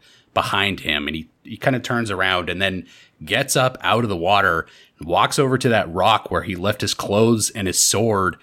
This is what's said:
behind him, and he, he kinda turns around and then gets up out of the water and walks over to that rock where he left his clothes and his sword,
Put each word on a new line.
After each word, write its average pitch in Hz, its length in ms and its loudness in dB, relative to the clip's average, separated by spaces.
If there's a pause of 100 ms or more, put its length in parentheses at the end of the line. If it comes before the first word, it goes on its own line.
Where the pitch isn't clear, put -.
(340)
behind 98 480 0
him, 73 260 -2
and 76 80 -4
he, 80 140 -10 (140)
he 110 140 -16
kinda 131 220 0
turns 117 320 -4
around 92 380 0
and 87 120 -4
then 92 240 -2 (380)
gets 117 320 -2
up 127 260 2
out 107 220 2
of 110 60 -2
the 95 80 -2
water 90 480 2 (340)
and 76 80 -12
walks 104 320 2
over 131 180 2
to 127 120 0
that 95 240 2
rock 101 360 2
where 85 140 -2
he 90 120 -6
left 92 260 -2
his 101 120 -2
clothes 110 560 2
and 101 180 -6
his 87 140 -2
sword, 101 600 0